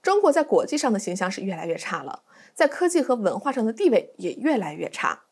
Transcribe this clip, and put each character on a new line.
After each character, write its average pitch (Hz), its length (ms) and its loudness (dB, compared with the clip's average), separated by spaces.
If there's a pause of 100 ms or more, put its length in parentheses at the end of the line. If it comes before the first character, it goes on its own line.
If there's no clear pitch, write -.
中 403 220 2
国 320 100 6
在 320 100 4
国 220 220 4
际 294 140 -4
上 269 120 0
的 202 80 2
形 185 160 -4
象 190 160 -2
是 - 120 -8
越 190 120 -4
来 165 120 -8
越 165 100 -4
差 165 260 -8
了， - 200 -14 (320)
在 311 120 4
科 339 220 0
技 330 140 2
和 254 120 0
文 196 240 -2
化 262 140 -4
上 254 100 -2
的 220 80 0
地 302 200 2
位 - 260 0
也 180 160 -6
越 277 240 0
来 165 160 -4
越 165 160 -8
差。 - 440 -4